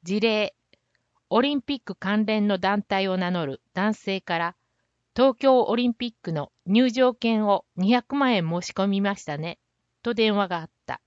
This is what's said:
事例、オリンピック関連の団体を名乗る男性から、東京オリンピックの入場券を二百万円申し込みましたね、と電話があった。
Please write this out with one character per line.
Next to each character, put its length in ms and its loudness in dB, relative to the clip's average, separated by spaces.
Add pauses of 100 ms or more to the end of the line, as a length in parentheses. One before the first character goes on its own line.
事 180 -4
例、 340 0 (760)
オ 100 2
リ 140 2
ン 80 -2
ピ 140 -6
ッ 60 -10
ク 120 -10
関 320 -2
連 220 0
の 100 0
団 240 0
体 260 -2
を 80 0
名 140 -2
乗 160 -2
る 160 -8 (100)
男 220 -2
性 260 -6
か 160 -4
ら、 200 -4 (580)
東 240 2
京 240 4
オ 120 0
リ 140 2
ン 60 -2
ピ 140 -8
ッ 120 -12
ク 140 -6
の 180 -6 (140)
入 240 4
場 240 2
券 320 0
を 180 2 (120)
二 180 2
百 200 -2
万 200 2
円 120 0
申 140 -2
し 120 -12
込 160 0
み 120 0
ま 160 -2
し 80 -20
た 140 -8
ね、 200 -10 (440)
と 100 -4
電 240 2
話 120 0
が 120 -4
あ 40 -12
っ 60 -18 (140)
た。 220 -10